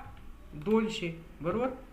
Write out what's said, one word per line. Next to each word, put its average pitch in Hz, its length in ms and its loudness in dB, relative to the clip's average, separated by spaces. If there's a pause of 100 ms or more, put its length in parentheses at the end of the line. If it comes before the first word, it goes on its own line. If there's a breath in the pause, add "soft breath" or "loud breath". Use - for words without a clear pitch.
(540)
दोनशे, 196 680 2 (160)
बरोबर, 208 280 2 (240)